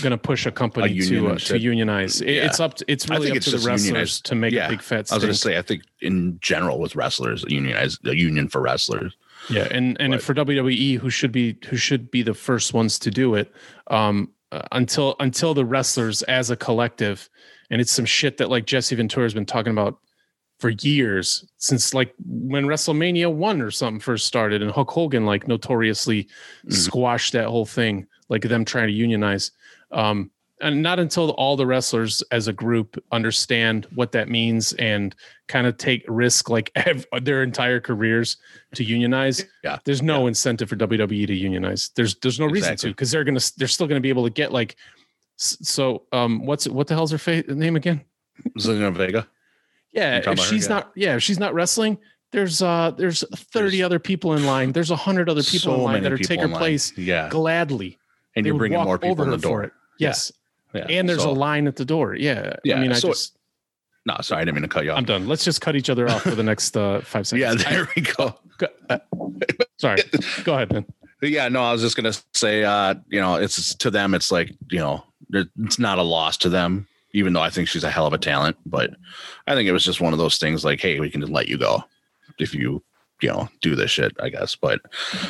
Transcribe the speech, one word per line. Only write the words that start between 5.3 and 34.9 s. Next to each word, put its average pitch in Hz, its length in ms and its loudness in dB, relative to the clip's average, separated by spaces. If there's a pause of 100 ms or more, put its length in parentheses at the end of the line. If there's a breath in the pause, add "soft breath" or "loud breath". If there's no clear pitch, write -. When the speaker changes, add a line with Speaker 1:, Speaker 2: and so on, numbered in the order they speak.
Speaker 1:
stink. 101 200 0
Speaker 2:
say, 82 60 0
I - 20 -2
think - 220 -4 (160)
in 90 400 0
general 82 400 0
with - 160 -6
wrestlers, 62 480 -2
a - 80 -4
unionize, 67 540 -2
a 62 100 -2
union 78 320 2
for 65 140 -2
wrestlers. 62 560 -2 (300 loud breath)
Speaker 1:
Yeah, 110 220 0
and, 127 300 0
and 135 120 0
Speaker 2:
But 127 120 -2
Speaker 1:
for 139 100 0
W 143 240 0
W 131 180 2
E, 135 200 2
who 120 160 -2
should 127 200 0
be, 120 240 2 (140)
who 127 80 -2
should 117 320 0
be 123 140 0
the 110 100 0
first - 400 -2
ones 113 240 2
to - 140 -4
do 123 240 2
it, 104 160 0 (400 loud breath)
um, 104 400 2 (200)
uh, - 200 -8
until, 135 480 0
until 143 340 0
the 139 100 2
wrestlers 120 600 0
as 127 260 0
a 120 60 -2
collective, 113 760 -2 (400 loud breath)
and 117 100 0
it's 120 120 2
some 120 140 0
shit 135 320 0
that, 120 120 0
like, 117 160 0
Jesse 127 300 0
Ventura 117 300 0
has 107 100 -2
been 104 100 -4
talking 113 260 -2
about 104 280 0 (580)
for 123 120 0 (120)
years, 117 640 0 (120)
since, - 360 0
like, 127 220 0 (100)
when 127 400 -2
WrestleMania 170 680 2
one 165 300 0
or 110 80 -4
something 110 300 -4
first 113 260 -2
started, 107 380 0
and 104 80 -2
Hulk - 180 0
Hogan, 135 380 2
like, 101 200 0
notoriously 110 760 0
Speaker 2:
Mm-hmm. - 480 -14
Speaker 1:
squashed 117 640 0
that 117 120 0
whole 113 220 0
thing, 107 400 -2 (220 soft breath)
like, 113 120 0
them 113 240 2
trying 117 220 0
to 104 60 0
unionize. 104 580 2 (400 loud breath)
Um, 104 400 0 (300)
and 151 200 0
not 175 180 2
until 165 320 0
all 139 260 0
the 135 100 2
wrestlers 120 640 0
as 113 160 0
a 110 60 0
group 113 440 -2 (140)
understand 113 840 0
what 123 200 -2
that 110 160 0
means 113 440 2
and 104 400 -2 (360 loud breath)